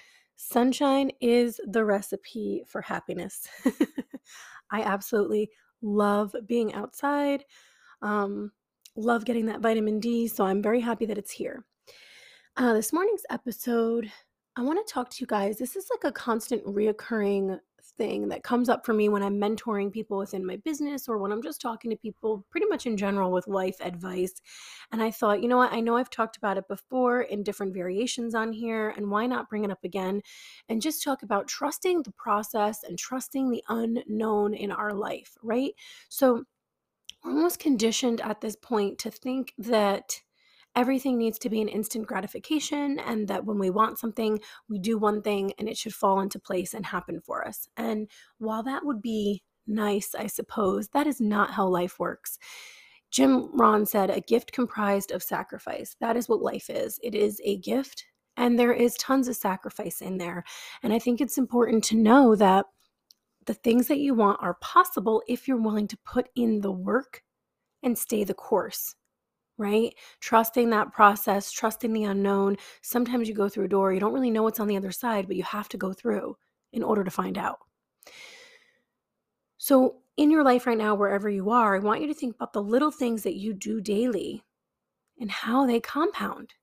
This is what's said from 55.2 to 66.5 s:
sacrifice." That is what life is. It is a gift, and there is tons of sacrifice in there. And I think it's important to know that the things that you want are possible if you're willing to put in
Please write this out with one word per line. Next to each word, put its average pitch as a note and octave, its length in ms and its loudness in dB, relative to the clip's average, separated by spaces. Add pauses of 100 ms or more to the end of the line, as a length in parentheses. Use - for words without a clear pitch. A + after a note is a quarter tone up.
sacrifice." - 760 -8
That A#3 160 0
is A#3+ 140 -2
what A3+ 140 4
life - 260 -4
is. - 320 -4
It A3 140 -6
is G#3 280 0
a G3+ 140 0
gift, A3+ 480 -4 (300)
and A#3+ 240 4
there A#3+ 140 6
is A#3+ 240 4
tons C4+ 300 2
of A#3+ 80 -4
sacrifice G3 640 -6
in F#3+ 200 -6
there. F3 240 -6 (400)
And A3 100 2
I A3+ 60 4
think A#3+ 200 0
it's C#4 200 -2
important A3+ 460 4
to A3 120 2
know A3+ 380 10
that G3 320 6 (760)
the A3 100 -4
things A#3+ 320 4
that D4 100 2
you C#4 160 2
want G#3 300 4
are F3 180 -2
possible A3 640 2
if B3 200 -4
you're C4+ 100 0
willing G#3+ 300 0
to - 180 -12
put - 300 -4
in A3+ 260 2